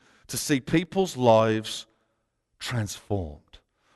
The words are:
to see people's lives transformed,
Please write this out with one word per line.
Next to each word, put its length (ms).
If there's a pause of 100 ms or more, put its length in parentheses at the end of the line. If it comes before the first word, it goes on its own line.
(280)
to 100
see 220
people's 580
lives 680 (720)
transformed, 840 (560)